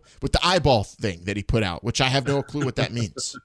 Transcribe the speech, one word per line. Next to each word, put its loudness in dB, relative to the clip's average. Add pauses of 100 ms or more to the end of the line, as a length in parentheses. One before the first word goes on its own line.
(220)
with -2
the 2
eyeball 4
thing -6
that -2
he -4
put 2
out, -4
which 0
I 4
have 0
no 0
clue -4
what -4
that -2
means. -6